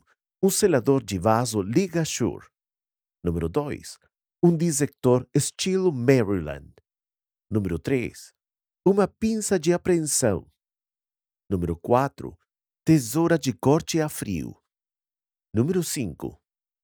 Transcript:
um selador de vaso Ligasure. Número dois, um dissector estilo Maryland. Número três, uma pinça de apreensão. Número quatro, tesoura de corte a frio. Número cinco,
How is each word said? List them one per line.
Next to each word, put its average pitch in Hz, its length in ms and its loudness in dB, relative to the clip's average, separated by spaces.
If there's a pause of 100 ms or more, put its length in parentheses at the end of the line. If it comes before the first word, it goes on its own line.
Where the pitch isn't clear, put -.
(440)
um 196 80 4
selador 139 500 2
de 101 160 -6
vaso 110 460 2
Ligasure. 147 840 -2 (760)
Número 82 260 -2
dois, 143 480 -6 (460)
um 170 120 6
dissector 135 800 0
estilo 185 580 0
Maryland. 101 800 0 (800)
Número 95 300 0
três, - 520 -4 (540)
uma 196 220 4
pinça 220 500 -2
de 170 160 0
apreensão. 151 760 0 (1000)
Número 87 260 -2
quatro, 120 640 -4 (480)
tesoura 160 540 2
de 131 120 -4
corte 151 480 0
a 151 80 -2
frio. 78 480 -8 (960)
Número 165 320 0
cinco, 82 560 -8 (440)